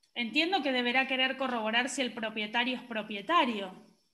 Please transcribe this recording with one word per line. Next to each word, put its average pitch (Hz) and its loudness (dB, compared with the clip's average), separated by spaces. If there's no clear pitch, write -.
Entiendo 294 2
que 277 0
deberá 247 2
querer 262 0
corroborar 240 0
si 277 -4
el 247 -2
propietario 220 -2
es 254 -10
propietario. 214 0